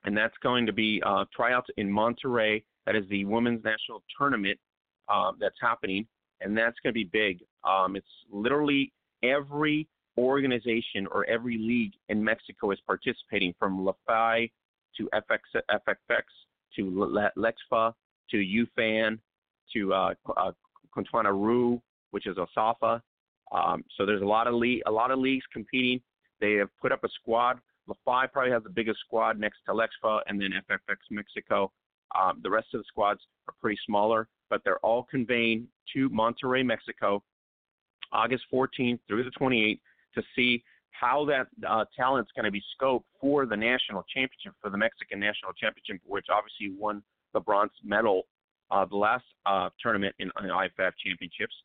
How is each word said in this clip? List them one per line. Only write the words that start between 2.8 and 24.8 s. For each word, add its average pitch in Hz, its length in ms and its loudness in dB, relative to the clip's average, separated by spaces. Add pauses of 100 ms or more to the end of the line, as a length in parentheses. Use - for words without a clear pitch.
That 101 100 0
is 101 120 -2
the 98 180 -2
Women's 117 360 0
National 110 400 -6 (160)
Tournament, 113 400 0 (500)
uh, 98 300 2
that's - 220 -4
happening, 113 460 -2 (340)
and 101 160 -2
that's 117 260 0
gonna 123 120 -2
be 110 100 0
big. 98 400 0 (180)
Um, 95 320 2
it's 98 140 -8 (220)
literally 139 640 0 (300)
every 147 640 0 (320)
organization 123 920 0
or 101 140 0
every 117 300 -2
league 110 360 0 (160)
in 107 160 0
Mexico 107 480 -2
is 92 80 -4
participating, 95 800 -2
from 95 280 0
lafay 113 640 2 (460)
to 107 160 -6
F 107 180 0
X, 110 120 0 (260)
F 104 180 0
F 101 100 0 (140)
X 113 140 0 (520)
to 98 140 -2
Le-, 98 460 0
Le-, 110 160 0 (200)
lexfa 113 220 2 (360)
to 110 80 0
U 101 360 2
fan 110 460 2 (540)
to, 98 200 0
uh, 92 200 2 (100)
Qu-, - 80 -6
uh, 92 200 0 (380)
Quintana 107 420 0
Roo, 120 480 2 (300)
which 101 160 -8
is 92 120 -6
osafa. 113 600 0 (520)
Um, 85 320 0 (120)
so 98 100 0
there's 101 160 0
a 98 40 -2
lot 110 200 2
of 120 80 0
le-, 120 320 2